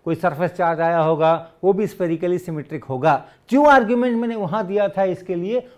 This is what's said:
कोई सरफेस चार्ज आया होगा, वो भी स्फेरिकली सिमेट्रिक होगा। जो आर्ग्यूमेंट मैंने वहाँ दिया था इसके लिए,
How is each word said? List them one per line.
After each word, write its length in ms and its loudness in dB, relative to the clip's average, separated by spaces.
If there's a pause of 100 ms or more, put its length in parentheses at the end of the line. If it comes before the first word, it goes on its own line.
कोई 60 0
सरफेस 360 -2
चार्ज 300 -2
आया 180 2
होगा, 520 2 (140)
वो 80 4
भी 140 0
स्फेरिकली 520 -2
सिमेट्रिक 460 -10
होगा। 440 0 (220)
जो 140 4
आर्ग्यूमेंट 520 4
मैंने 200 -4
वहाँ 300 -4
दिया 220 0
था 160 -2
इसके 300 -4
लिए, 440 -4